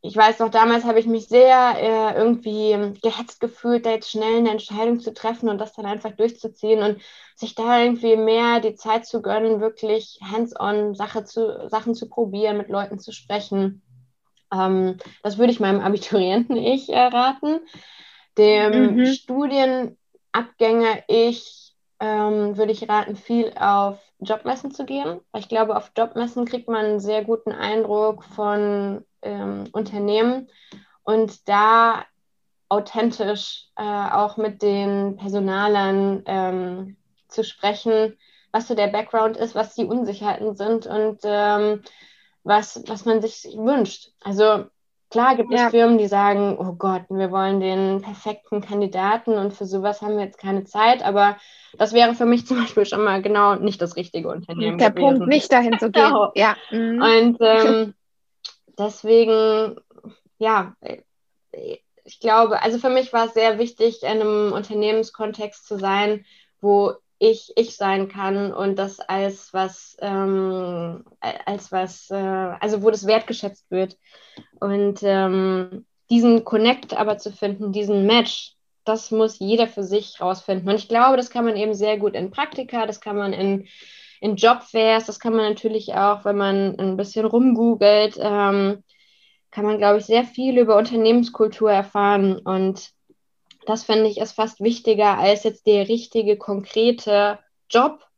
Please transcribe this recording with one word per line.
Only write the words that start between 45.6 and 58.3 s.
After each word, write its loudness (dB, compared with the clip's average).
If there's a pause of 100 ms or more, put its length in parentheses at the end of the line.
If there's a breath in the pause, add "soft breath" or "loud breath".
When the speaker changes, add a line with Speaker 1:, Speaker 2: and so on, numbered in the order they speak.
Speaker 2:
Ja. 2
Speaker 1:
Firmen, 6
die 2
sagen, 0
„Oh -6
Gott, -2
wir -4
wollen 0
den -2
perfekten -8
Kandidaten -2
und -2
für -10
sowas -4
haben -4
wir -4
jetzt -18
keine -4
Zeit“, 2
aber 2 (400 soft breath)
das 0
wäre 6
für 0
mich 2
zum -2
Beispiel 0
schon -2
mal 0
genau 2
nicht -4
das -6
richtige -8
Unternehmen -6
Speaker 2:
Der 4
Speaker 1:
gewesen. 6
Speaker 2:
Punkt, 2
nicht 2
dahin 4
zu -2
gehen. 6
Speaker 1:
Genau. 4
Speaker 2:
Ja. 4 (140)
Mhm. -2
Speaker 1:
Und, 4
ähm, 4 (500)